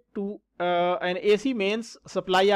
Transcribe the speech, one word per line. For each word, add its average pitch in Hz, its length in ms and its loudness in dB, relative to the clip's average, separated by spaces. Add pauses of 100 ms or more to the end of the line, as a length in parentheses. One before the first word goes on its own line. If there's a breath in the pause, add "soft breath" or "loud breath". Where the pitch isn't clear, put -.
(180)
to, 202 100 -6 (320)
uh, 175 380 0 (100)
an 180 100 -2
A 208 200 2
C 262 160 -2
mains 214 440 -4 (100)
supply 190 360 2 (120)